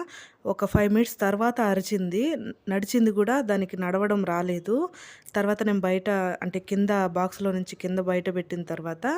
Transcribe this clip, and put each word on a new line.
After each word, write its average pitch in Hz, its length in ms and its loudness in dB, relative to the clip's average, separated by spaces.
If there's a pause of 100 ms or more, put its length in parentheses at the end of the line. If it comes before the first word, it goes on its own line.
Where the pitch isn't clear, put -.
(460)
ఒక 196 180 -2
ఫైవ్ 208 280 4
మినిట్స్ 226 280 2
తర్వాత 214 400 0
అరిచింది, 190 600 0 (460)
నడిచింది 208 440 2
కూడా, 208 300 2
దానికి 196 340 -2
నడవడం 196 480 0
రాలేదు. 180 520 0 (580)
తర్వాత 208 280 0
నేను 208 180 2
బయట, 185 280 0 (340)
అంటే 180 160 -4
కింద 202 300 0 (180)
బాక్స్‌లో 185 460 -2
నుంచి 185 240 -4
కింద 185 220 -4
బయట 180 360 0
పెట్టిన 175 300 -6
తర్వాత 165 420 -6 (120)